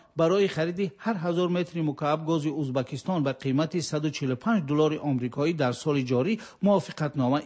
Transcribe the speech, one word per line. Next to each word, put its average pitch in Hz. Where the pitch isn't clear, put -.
برای 185
خرید 175
هر 226
هزار 175
متر 170
مکعب 151
گاز 160
ازبکستان 143
به 135
قیمت 151
صد 151
و 151
چهل 139
و 123
پنج 214
دلار 151
آمریکایی 143
در 139
سال 143
جاری 131
موافقتنامه 147